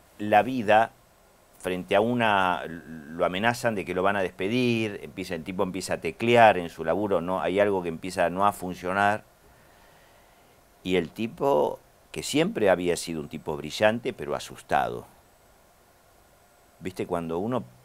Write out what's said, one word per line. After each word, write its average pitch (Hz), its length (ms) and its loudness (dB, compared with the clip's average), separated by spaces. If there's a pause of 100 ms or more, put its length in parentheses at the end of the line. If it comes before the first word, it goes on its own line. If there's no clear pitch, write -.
(180)
la 104 260 6
vida 113 480 4 (680)
frente 92 360 -2
a 101 60 6
una, 101 640 2
lo 82 600 -6
amenazan 113 480 0
de 92 120 -4
que 87 100 -4
lo 92 80 0
van 101 120 2
a 101 60 0
despedir, 110 800 -2
empieza, 90 320 -10
el 82 100 -8
tipo 95 200 -2
empieza 92 320 -6
a - 60 -4
teclear 113 560 6
en 85 120 -6
su - 160 -10
laburo, 92 360 0
no, 90 200 -4
hay 90 180 0
algo 101 220 2
que 87 80 -6
empieza 87 400 -2
no 92 160 0
a 101 60 4
funcionar, 92 720 -2 (1600)
y 92 140 0
el 85 120 0
tipo, 139 720 -2 (320)
que 78 100 -10
siempre 143 480 0
había 87 260 2
sido 82 240 -6
un 69 100 -8
tipo 78 280 -8
brillante, 107 560 0
pero 71 220 -8
asustado. 62 720 -4 (1700)
¿Viste? 92 280 -8
Cuando 85 320 -4
uno 113 240 -4 (220)